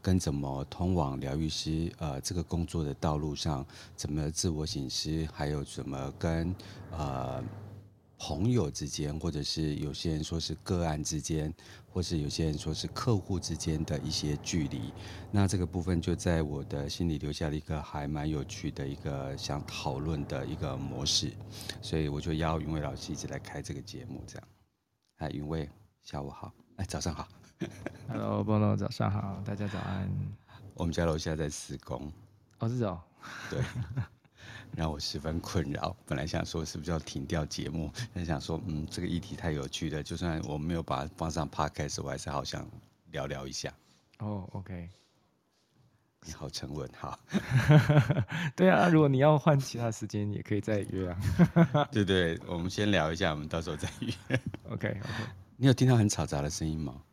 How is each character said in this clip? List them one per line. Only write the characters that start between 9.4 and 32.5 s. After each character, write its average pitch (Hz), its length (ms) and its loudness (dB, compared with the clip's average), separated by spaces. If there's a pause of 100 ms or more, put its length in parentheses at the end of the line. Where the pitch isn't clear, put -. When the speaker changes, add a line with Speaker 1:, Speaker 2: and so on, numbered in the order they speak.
Speaker 1:
是 76 340 0
有 73 160 -2
些 82 200 -2
人 76 100 0
说 82 160 -2
是 80 240 -2
个 87 220 0
案 76 180 0
之 76 180 -2
间， 78 320 -2 (400)
或 92 80 0
是 85 180 0
有 73 100 0
些 80 180 0
人 76 100 2
说 78 160 -4
是 - 160 -4
客 - 280 2
户 92 220 0
之 - 160 -4
间 78 300 0
的 73 140 -2
一 71 120 -4
些 73 280 0
距 78 300 0
离。 62 240 -6 (380)
那 101 160 6
这 92 120 2
个 87 80 2
部 87 160 -2
分 87 180 2
就 87 160 2
在 82 240 2
我 71 240 -2
的 71 240 -4
心 85 200 0
里 76 100 0
留 73 120 -2
下 76 200 -2
了 76 60 -2
一 73 40 -2
个 73 220 -4
还 71 260 -6
蛮 76 200 -2
有 76 160 0
趣 - 260 -6
的 69 160 -6
一 69 100 -4
个 69 400 -4
想 - 300 -4
讨 - 320 -4
论 73 280 -2
的 67 200 -4
一 78 80 -4
个 - 220 -4
模 135 280 -4
式， 143 280 2 (500)
所 - 160 -2
以 76 100 2
我 71 100 -2
就 78 140 -2
邀 80 260 2
云 78 140 -2
伟 78 80 0
老 69 160 -4
师 - 160 -8
一 - 20 -2
起 - 120 -6
来 69 120 -6
开 - 220 -8
这 - 140 -6
个 69 80 -8
节 131 240 -12
目， - 200 -10
这 - 120 -14
样。 - 100 -16 (680)
嗨， 78 140 -6
云 73 160 -4
伟， 78 220 -2 (340)
下 71 200 -8
午 69 80 -6
好。 - 200 -12 (260)
哎， 95 100 -4
早 - 120 -6
上 85 160 -2
好。 - 140 -8 (800)
Speaker 2:
Hello，Bono， 107 680 2
早 101 160 0
上 107 200 0
好， 98 340 -4
大 101 100 -4
家 101 140 -4
早 95 120 -4
安。 95 280 -2 (680)
Speaker 1:
我 87 100 -2
们 82 80 2
家 85 120 2
楼 78 140 4
下 78 180 -2
在 76 140 0
施 - 340 -8
工。 67 260 -6 (500)